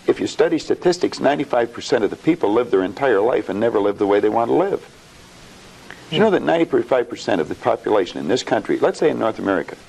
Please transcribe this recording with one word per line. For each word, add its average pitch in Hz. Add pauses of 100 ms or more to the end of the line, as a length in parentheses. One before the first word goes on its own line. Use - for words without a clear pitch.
if -
you 98
study 160
statistics, -
ninety-five 135
percent -
of 90
the 82
people 123
live 120
their 95
entire 101
life 113
and 98
never 113
live 101
the 104
way 101
they 107
want 117
to 127
live. 185 (1300)
Do 156
you 180
know 220
that 151
ninety-five 131
percent 101
of 78
the 95
population 107
in 73
this 123
country, -
let's 165
say 160
in 123
North 113
America, 95 (120)